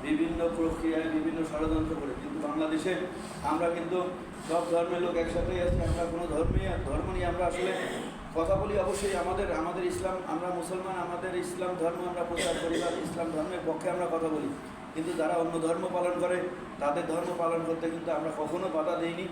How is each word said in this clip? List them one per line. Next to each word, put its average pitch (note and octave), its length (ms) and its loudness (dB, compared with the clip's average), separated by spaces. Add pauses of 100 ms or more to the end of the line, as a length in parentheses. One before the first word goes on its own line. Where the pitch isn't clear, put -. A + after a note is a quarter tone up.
বিভিন্ন E3 360 2 (180)
প্রক্রিয়ায়, D#3+ 580 0
বিভিন্ন D#3+ 240 0 (120)
ষড়যন্ত্র D#3 500 2
করে। C#3 200 -4
কিন্তু C#3+ 160 -6 (100)
বাংলাদেশে D#3+ 460 0 (500)
আমরা D#3+ 260 2
কিন্তু E3+ 280 0 (500)
সব E3 240 2
ধর্মের F3 300 2
লোক E3+ 140 2
একসাথেই E3+ 460 0
আছি। F3 160 4 (120)
আমরা E3+ 220 2
কোনো E3+ 220 -2
ধর্মই, E3 320 4 (200)
ধর্ম D#3+ 280 0
নিয়ে F3+ 120 0
আমরা F3 200 2
আসলে F3+ 260 0 (640)
কথা F3 200 4
বলি। G3+ 240 2
অবশ্যই F#3+ 360 2
আমাদের, F3+ 320 2 (140)
আমাদের F3 240 -2
ইসলাম, F#3 300 0 (120)
আমরা E3+ 220 -2 (100)
মুসলমান, F#3 360 -2 (100)
আমাদের F3+ 300 -2
ইসলাম F3+ 440 -2
ধর্ম E3+ 200 2 (100)
আমরা F3 200 -2
প্রচার E3 320 2
করি E3 200 0
বা E3+ 80 2 (160)
ইসলাম E3 300 -2
ধর্মের E3 300 -2
পক্ষে D#3+ 240 0
আমরা F3 160 0
কথা E3 300 0
বলি, C#3+ 140 0 (440)
কিন্তু D#3+ 240 -2
যারা D#3+ 160 2
অন্য E3 280 2
ধর্ম E3 220 2 (100)
পালন F3+ 260 2
করে F3+ 180 2 (420)
তাদের D3 280 2
ধর্ম E3+ 300 0
পালন E3 300 2
করতে E3 220 0
কিন্তু E3 220 -4
আমরা D#3 260 0
কখনো E3+ 360 -2
বাধা D#3+ 220 2
দেইনি E3+ 360 -2